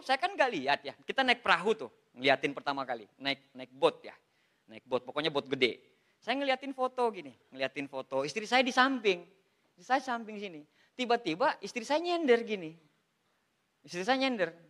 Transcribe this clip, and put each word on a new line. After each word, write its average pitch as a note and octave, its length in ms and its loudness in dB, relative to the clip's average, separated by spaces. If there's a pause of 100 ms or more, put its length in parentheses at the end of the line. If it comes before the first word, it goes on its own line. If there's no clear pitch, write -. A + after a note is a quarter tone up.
saya C4+ 140 2
kan F4+ 120 0
nggak D4+ 220 2
lihat C#3 320 0
ya. C3 160 -10
Kita - 240 -2
naik B3 160 2
perahu G3 320 4
tuh, C3 160 -8 (240)
ngeliatin C3+ 400 2
pertama C#3 320 -4
kali. A#2 320 -8
Naik, C3+ 400 -6
naik B2+ 160 -16
boat C#3+ 320 2
ya. G2 80 -16 (560)
Naik A2 160 -18
boat, B2+ 160 -2
pokoknya D3 320 -4
boat C3+ 160 -2
gede. B2+ 320 2 (400)
Saya B3 160 -4
ngeliatin C#4 320 -2
foto B3+ 400 -2
gini, D3+ 240 -14 (160)
ngeliatin C3+ 400 -6
foto. C3+ 320 -4
Istri G#3 240 -4
saya B3 160 4
di B3+ 80 2
samping, A#3+ 560 2 (480)
istri F3+ 80 -20
saya A#3+ 160 0
samping A#3 400 -6
sini. F3 240 -10 (320)
Tiba-tiba A#3 640 0
istri A3+ 240 -8
saya C#4+ 160 0
nyender D#4+ 480 2
gini. F#3+ 240 -6 (1160)
Istri E3+ 160 -8
saya B3+ 160 2
nyender. A#3+ 320 0 (200)